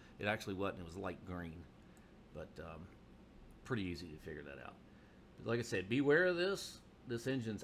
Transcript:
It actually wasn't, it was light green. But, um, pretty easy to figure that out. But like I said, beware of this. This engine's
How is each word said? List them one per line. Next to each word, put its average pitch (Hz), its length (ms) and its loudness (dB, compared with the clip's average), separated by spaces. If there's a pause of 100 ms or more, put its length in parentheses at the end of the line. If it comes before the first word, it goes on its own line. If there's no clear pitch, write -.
(200)
It 101 60 -2
actually 104 300 2
wasn't, 95 260 0
it 87 40 -8
was 82 120 -8
light 92 280 -4
green. 85 380 -6 (720)
But, 78 160 -8 (100)
um, 82 260 -10 (800)
pretty 110 200 0
easy 87 240 -2
to 76 100 -10
figure 76 260 -8
that 69 200 -10
out. - 120 -12 (640)
But 107 100 -4
like 117 100 4
I 117 40 0
said, 95 260 0
beware 143 360 8
of 180 120 6
this. 185 420 0 (280)
This 120 200 -2
engine's 113 360 0